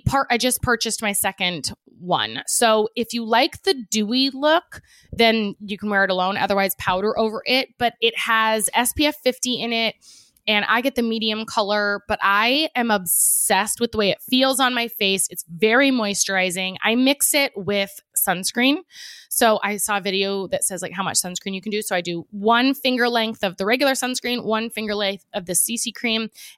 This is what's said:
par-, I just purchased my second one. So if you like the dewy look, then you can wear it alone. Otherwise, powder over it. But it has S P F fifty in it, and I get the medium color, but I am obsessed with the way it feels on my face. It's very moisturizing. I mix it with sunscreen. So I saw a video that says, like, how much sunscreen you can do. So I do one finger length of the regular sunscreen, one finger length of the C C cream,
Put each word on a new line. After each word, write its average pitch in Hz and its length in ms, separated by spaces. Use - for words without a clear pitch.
par-, 269 240
I 240 80
just 247 240
purchased 226 400
my 208 100
second 185 600
one. 120 480
So 220 500
if 233 160
you 233 120
like 226 400
the 381 100
dewy 247 400
look, 294 500
then 220 480
you 208 160
can 208 140
wear 196 140
it 190 60
alone. 185 280
Otherwise, 196 400
powder 196 400
over 220 280
it. 262 220
But 233 220
it 226 180
has 220 560
S 240 200
P 302 120
F 294 160
fifty 247 380
in 233 120
it, 226 220
and 208 220
I 226 120
get 269 140
the 240 80
medium 220 440
color, 202 640
but 214 140
I 233 520
am 233 160
obsessed - 880
with 233 120
the 214 60
way 202 120
it - 100
feels 262 400
on 254 140
my 233 140
face. 196 420
It's - 180
very 220 420
moisturizing. 190 920
I 214 140
mix 269 380
it 277 220
with 196 440
sunscreen. 240 640
So 220 340
I 202 140
saw 208 180
a 196 40
video 196 480
that - 140
says, 185 200
like, 180 100
how 185 100
much 175 140
sunscreen 185 380
you 190 60
can 208 120
do. 214 100
So 190 140
I 180 40
do 170 300
one 233 420
finger 254 360
length 226 340
of 190 140
the 196 100
regular 262 280
sunscreen, 247 500
one 220 260
finger 214 240
length 202 300
of 190 120
the 180 100
C 233 200
C 226 140
cream, 220 380